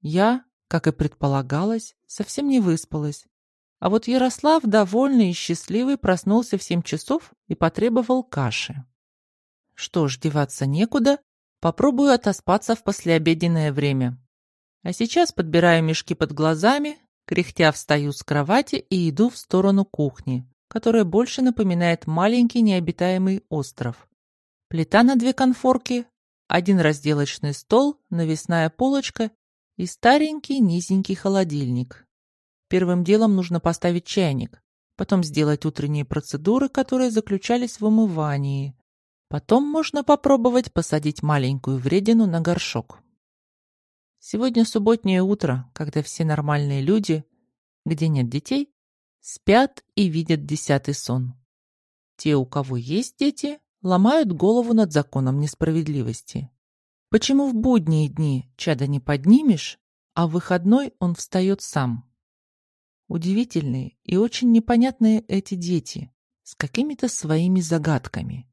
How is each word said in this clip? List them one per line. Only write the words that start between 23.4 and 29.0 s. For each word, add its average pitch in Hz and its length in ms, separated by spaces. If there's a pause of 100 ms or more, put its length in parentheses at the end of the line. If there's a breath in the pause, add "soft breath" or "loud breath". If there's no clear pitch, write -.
остров. - 580 (600)
Плита 170 360
на 269 120
две 247 180
конфорки, 254 720 (420)
один 180 320
разделочный 147 760
стол, 277 460 (100)
навесная 160 600
полочка 262 640 (440)